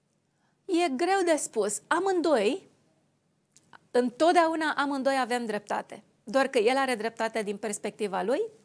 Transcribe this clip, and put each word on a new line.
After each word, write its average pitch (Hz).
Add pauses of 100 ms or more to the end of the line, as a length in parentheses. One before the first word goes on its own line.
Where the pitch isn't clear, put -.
(640)
E 349
greu 370
de 330
spus. -
Amândoi, 320 (1200)
întotdeauna 320
amândoi 269
avem 240
dreptate. 208 (200)
Doar 262
că 262
el 247
are 262
dreptate 226
din 202
perspectiva 208
lui, 262 (240)